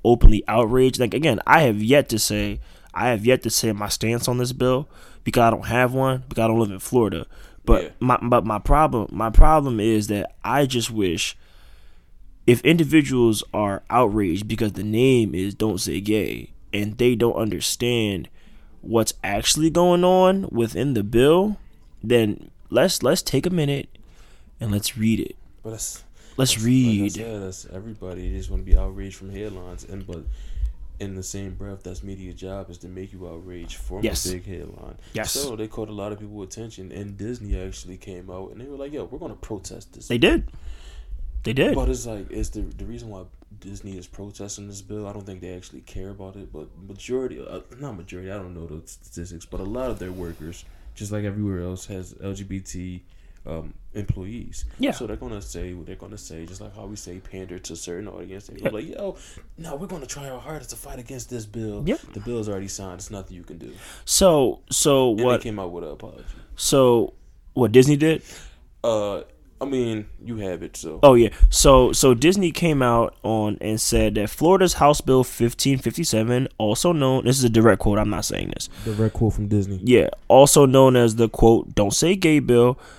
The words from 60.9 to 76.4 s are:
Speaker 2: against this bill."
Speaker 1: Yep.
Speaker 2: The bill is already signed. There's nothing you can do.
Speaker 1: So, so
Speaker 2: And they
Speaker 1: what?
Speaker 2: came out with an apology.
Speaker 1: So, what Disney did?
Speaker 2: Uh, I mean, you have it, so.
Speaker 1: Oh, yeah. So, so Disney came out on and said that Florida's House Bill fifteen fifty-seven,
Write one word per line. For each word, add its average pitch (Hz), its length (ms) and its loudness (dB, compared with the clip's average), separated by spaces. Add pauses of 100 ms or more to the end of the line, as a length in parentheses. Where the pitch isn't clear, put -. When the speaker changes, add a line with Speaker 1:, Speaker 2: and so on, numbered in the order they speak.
Speaker 2:
against 123 320 -14
this 113 160 -12
bill." 107 400 -10
Speaker 1:
Yep. 254 140 -2 (120)
Speaker 2:
The 101 80 -14
bill 120 180 -8
is 107 120 -6
already 98 180 -8
signed. 95 320 -12
There's - 100 -18
nothing 98 260 -14
you 87 80 -18
can - 120 -18
do. 62 160 -16 (320)
Speaker 1:
So, 151 560 4 (100)
so 135 420 4
Speaker 2:
And 104 80 -2
they 123 40 0
Speaker 1:
what? 123 160 2
Speaker 2:
came 107 180 -10
out 92 140 -8
with 85 120 -10
an 76 60 -12
apology. - 340 -18 (300)
Speaker 1:
So, 127 600 4 (400)
what 113 180 2
Disney 131 240 8
did? 156 260 0 (640)
Speaker 2:
Uh, 104 380 -2 (400)
I - 40 -6
mean, 117 400 -4 (180)
you 113 120 -10
have 92 260 -8
it, 80 140 -14
so. 82 260 -10
Speaker 1:
Oh, 139 100 10
yeah. 117 160 6 (220)
So, 131 420 6
so 127 220 6
Disney 170 360 2
came 151 300 0
out 117 420 2
on 107 380 -2
and 110 180 -4
said 110 360 0
that 104 160 -2
Florida's 180 440 4
House 151 280 4
Bill 131 220 4
fifteen 123 540 0
fifty-seven, 123 680 -2 (100)